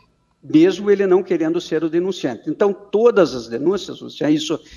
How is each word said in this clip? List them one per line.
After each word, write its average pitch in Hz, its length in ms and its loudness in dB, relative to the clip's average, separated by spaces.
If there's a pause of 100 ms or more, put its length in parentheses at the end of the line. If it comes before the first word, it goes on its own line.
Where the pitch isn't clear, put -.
(440)
mesmo 180 480 2
ele 196 160 2
não 185 160 2
querendo 165 360 -2
ser 160 240 -4
o 165 60 -2
denunciante. 170 600 -4
Então, 202 220 0
todas 196 600 2
as 117 140 -8
denúncias, 147 540 -4
Luciano, 147 320 -2
isso 151 260 -2 (180)